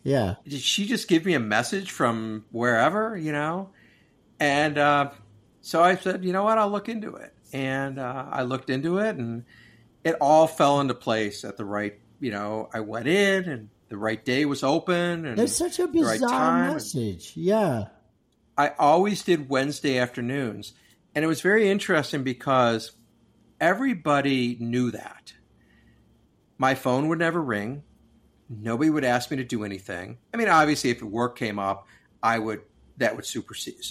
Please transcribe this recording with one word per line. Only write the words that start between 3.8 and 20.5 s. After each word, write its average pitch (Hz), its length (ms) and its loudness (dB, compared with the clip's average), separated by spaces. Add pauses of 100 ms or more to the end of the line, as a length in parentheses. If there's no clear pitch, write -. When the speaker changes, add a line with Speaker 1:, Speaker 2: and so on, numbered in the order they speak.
Speaker 2:
And, 147 400 2
uh, 143 320 4 (500)
so 165 220 2
I 180 140 6
said, 185 280 -4
"You 180 80 -2
know 196 120 0
what? 220 140 2
I'll 208 120 2
look 202 180 -4
into 220 280 -8
it." - 180 -18 (180)
And, 135 460 -4
uh, 131 320 -8
I 135 120 -2
looked 127 280 -4
into 160 280 0
it, 214 180 -2
and 117 280 -6 (600)
it 160 160 0
all 156 260 6
fell 143 340 4
into 131 140 0
place 110 500 -2
at 104 120 -12
the 110 80 -10
right, 104 340 -4 (200)
you 127 120 -6
know, 104 420 -6
I 113 80 -6
went 110 280 -6
in, 190 400 2
and 113 200 -10 (200)
the 107 100 -10
right 110 260 -4
day 131 200 0
was 143 180 -2
open, 165 640 0
and 127 120 -4
Speaker 1:
That's 247 180 0
such 339 220 -4
a 359 80 0
Speaker 2:
the 320 160 2
right 226 180 2
Speaker 1:
bizarre 240 100 0
Speaker 2:
time, 175 340 2
and 339 100 0
Speaker 1:
message. 110 640 -6
Yeah. 170 520 0 (680)
Speaker 2:
I 143 220 4
always 175 440 4
did 151 260 0
Wednesday 135 500 0
afternoons. 123 760 -4 (420)